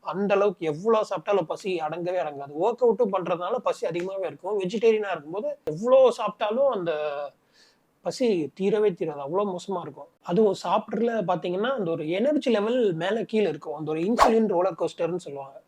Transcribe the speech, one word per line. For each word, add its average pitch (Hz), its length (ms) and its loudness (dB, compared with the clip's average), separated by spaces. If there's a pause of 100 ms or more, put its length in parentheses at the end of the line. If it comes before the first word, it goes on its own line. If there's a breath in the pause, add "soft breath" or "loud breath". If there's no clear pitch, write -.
அந்த 190 280 -2
அளவுக்கு 196 320 2
எவ்வளோ 190 380 2
சாப்பிட்டாலும் 185 440 -2
பசி 185 320 -6
அடங்கவே 170 400 -4
அடங்காது. 147 380 -6
ஒர்க் 220 260 0
அவுட்டும் 220 300 2
பண்றதுனால 180 460 -2
பசி 180 260 -2
அதிகமாவே 180 420 -4
இருக்கும். 180 320 -4
வெஜிடேரியனா 208 520 2
இருக்கும்போது 170 380 -6 (160)
எவ்வளோ 220 340 4 (120)
சாப்பிட்டாலும் 220 580 0
அந்த 185 220 -2 (1120 soft breath)
பசி 220 220 0 (260)
தீரவே 208 400 2
தீராது. 156 280 -6
அவ்வளோ 160 240 -2
மோசமா 185 360 -6
இருக்கும். - 280 -14 (140)
அதுவும் 185 360 4
சாப்பிட்றதுல 220 540 0 (120)
பாத்தீங்கன்னா, 185 480 0
அந்த 202 180 -2
ஒரு 165 180 -4
எனர்ஜி 262 420 0
லெவல் 220 280 2 (140)
மேல 175 280 -2
கீழ 208 260 0
இருக்கும். 151 300 -6
அந்த 151 140 -6
ஒரு 160 100 -2
இன்சுலின் 226 480 4
ரோலர் 180 300 0
கோஸ்டர்னு 170 460 -4
சொல்லுவாங்க. 139 320 -12 (100)